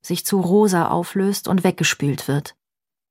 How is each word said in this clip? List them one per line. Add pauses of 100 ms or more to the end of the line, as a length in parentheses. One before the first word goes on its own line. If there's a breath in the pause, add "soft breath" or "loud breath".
sich
zu
rosa
auflöst
und
weggespült
wird. (560)